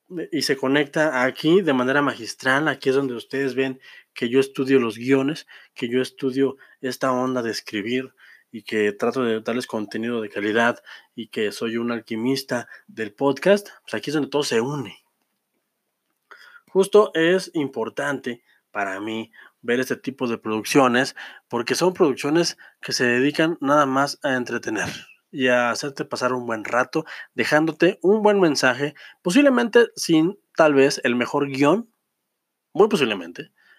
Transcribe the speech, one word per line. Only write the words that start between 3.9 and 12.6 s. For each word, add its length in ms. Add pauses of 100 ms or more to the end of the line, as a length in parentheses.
que 160
yo 100
estudio 400
los 160
guiones, 500 (280)
que 160
yo 100
estudio 560 (240)
esta 320
onda 300
de 80
escribir, 640 (360)
y 120
que 300
trato 300
de 200
darles 240
contenido 560
de 80
calidad, 520 (320)
y 140
que 240
soy 240
un 160
alquimista 760 (200)